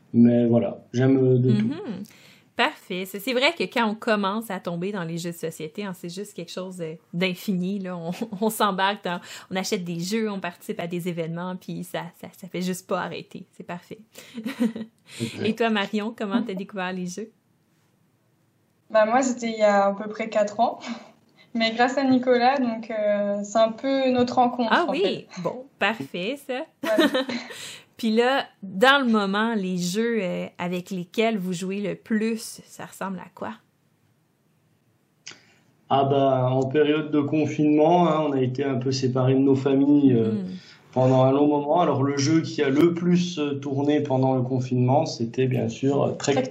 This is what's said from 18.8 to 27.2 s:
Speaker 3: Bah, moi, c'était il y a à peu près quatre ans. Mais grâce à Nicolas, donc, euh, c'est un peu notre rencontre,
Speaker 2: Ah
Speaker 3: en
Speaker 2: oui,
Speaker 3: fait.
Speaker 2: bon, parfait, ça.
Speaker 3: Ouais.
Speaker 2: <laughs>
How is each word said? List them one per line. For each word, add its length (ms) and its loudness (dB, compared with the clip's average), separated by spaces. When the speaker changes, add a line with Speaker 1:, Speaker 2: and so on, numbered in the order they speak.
Speaker 3:
Bah, 160 4
moi, 160 2
c'était 280 -2
il 80 -6
y 40 -2
a 260 6
à 60 0
peu 140 -10
près 200 -6
quatre 300 0
ans. 220 0
Mais 180 0
grâce 240 2
à 80 0
Nicolas, 540 4
donc, 320 -4
euh, 540 0
c'est 140 -2
un 140 4
peu 380 0
notre 260 2
rencontre, 360 2
Speaker 2:
Ah 140 4
Speaker 3:
en 40 -2
Speaker 2:
oui, 120 -2
Speaker 3:
fait. 400 -4
Speaker 2:
bon, 220 -6
parfait, 680 -4
ça. 180 -6
Speaker 3:
Ouais. 220 4
Speaker 2:
<laughs> 920 -6